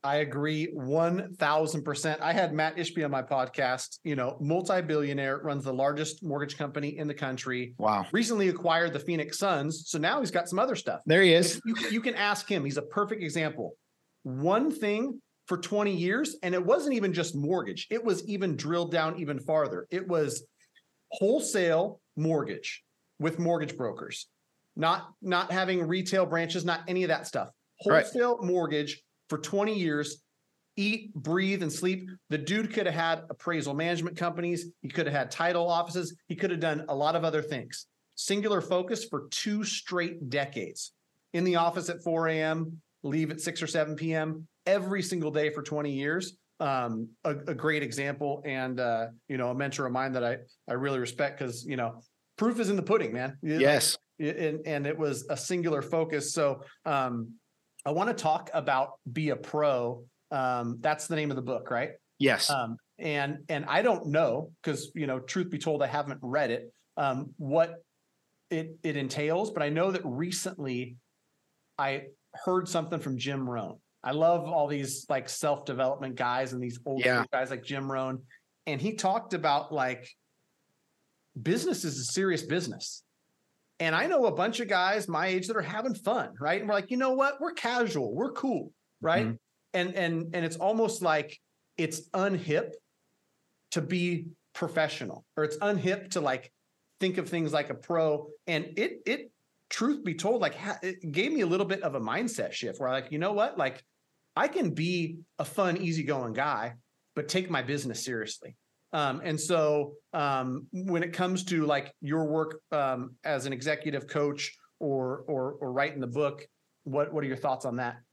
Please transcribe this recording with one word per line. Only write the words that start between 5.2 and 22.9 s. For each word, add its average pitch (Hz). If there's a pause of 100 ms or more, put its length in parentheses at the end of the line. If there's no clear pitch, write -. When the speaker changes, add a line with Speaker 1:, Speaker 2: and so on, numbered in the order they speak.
Speaker 1:
runs 143
the 131
largest 147
mortgage 143
company 147
in 156
the 147
country. 123
Speaker 2:
Wow. 104
Speaker 1:
Recently 214
acquired 170
the 143
Phoenix 151
Suns. 160
So 165
now 202
he's 226
got 175
some 185
other 175
stuff. -
Speaker 2:
There 160
he 180
is. 175
Speaker 1:
You 226
can, -
you 226
can 240
ask 202
him. 175
He's 139
a 143
perfect 202
example. 151 (460)
One 180
thing 220 (260)
for 180
twenty 202
years, 196
and 180
it 180
wasn't 277
even 196
just 165
mortgage. 147
It 233
was 196
even 190
drilled 170
down 160
even 147
farther. 147
It 180
was 151 (680)
wholesale 196 (160)
mortgage 151 (360)